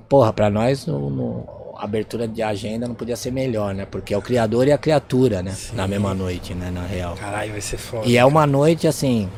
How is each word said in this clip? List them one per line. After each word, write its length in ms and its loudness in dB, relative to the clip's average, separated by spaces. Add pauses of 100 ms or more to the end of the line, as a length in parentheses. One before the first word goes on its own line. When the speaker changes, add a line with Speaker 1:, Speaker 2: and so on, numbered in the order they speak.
Speaker 1:
porra, 240 6
pra 160 4
nós, 380 0
no, 240 -4
no, 640 -8
a 60 -8
abertura 440 -4
de 140 -6
agenda 460 -4
não 80 -8
podia 200 -6
ser 140 -8
melhor, 460 -2
né? 100 -6
Porque 300 -6
é 20 0
o 60 0
criador 440 2
e 40 6
a 80 4
criatura, 640 2
né? 80 -6
Speaker 2:
Sim. 240 -10
Speaker 1:
Na 120 -2
mesma 280 0
noite, 400 -4
né, 160 -6
na 160 -6
real. 260 -6
Speaker 2:
Caralho, 380 -6
vai 100 -8
ser 160 -6
foda. 300 -6
Speaker 1:
E 100 6
é 80 8
uma 220 6
noite, 400 2
assim, 500 0